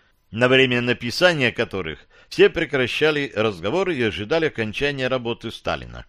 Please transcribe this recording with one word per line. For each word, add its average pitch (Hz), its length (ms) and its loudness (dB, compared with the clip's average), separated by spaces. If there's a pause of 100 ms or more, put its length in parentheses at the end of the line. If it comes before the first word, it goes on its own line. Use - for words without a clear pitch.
(300)
на 120 180 2
время 127 340 4
написания 123 720 0
которых 92 560 -6 (220)
все 190 200 6
прекращали 147 880 0
разговоры 110 600 -2
и 123 80 0
ожидали 107 420 0
окончания 131 640 -2
работы 120 440 -4
Сталина. 62 580 -8